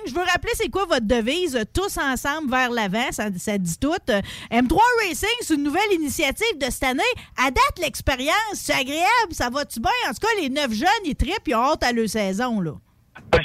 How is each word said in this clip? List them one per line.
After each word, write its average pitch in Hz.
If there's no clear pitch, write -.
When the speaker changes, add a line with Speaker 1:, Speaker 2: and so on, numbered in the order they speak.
Speaker 1:
Je 240
veux 349
rappeler, 359
c'est 440
quoi 381
votre 277
devise ? 247
Tous 381
ensemble 285
vers 254
l'avant, 226
ça, 214
ça 208
dit 175
tout. 285
Euh, 202
M 240
trois -
Racing, 381
c'est 320
une 285
nouvelle 359
initiative 320
de 269
cette -
année. 269
À 262
date, 494
l'expérience, 277
c'est 285
agréable, 330
ça 247
va-tu 269
bien ? 339
En 254
tout -
cas, 427
les 277
neuf 269
jeunes, 220
ils 269
trippent, 311
ils 269
ont 226
hâte 302
à 247
leur 226
saison, 208
là. 160
Speaker 2:
Ben, 494